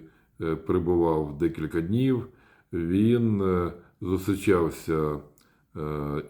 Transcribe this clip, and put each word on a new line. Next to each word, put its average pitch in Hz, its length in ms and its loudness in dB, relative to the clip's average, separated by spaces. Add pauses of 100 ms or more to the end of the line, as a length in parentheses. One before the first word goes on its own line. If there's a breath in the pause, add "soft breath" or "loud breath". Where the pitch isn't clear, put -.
(420 loud breath)
е, 80 140 0
перебував 82 840 0
декілька 80 440 -4
днів, 120 460 0 (460 soft breath)
він, 104 680 2
е, 90 320 0 (280 loud breath)
зустрічався, 85 1200 0 (580 soft breath)
е, 76 520 -6